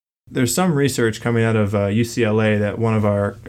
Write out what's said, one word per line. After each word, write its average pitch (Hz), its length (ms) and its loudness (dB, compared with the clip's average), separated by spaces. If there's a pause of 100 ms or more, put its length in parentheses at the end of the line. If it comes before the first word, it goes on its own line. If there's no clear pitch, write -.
(300)
There's 123 260 -2
some 185 180 0
research 131 460 0
coming 117 240 0
out 113 140 0
of, 104 180 0
uh, 101 120 0
U 110 180 0
C 117 180 -2
L 110 180 2
A 107 160 2
that 104 220 -2
one 113 140 0
of 107 100 2
our, 101 320 0 (140)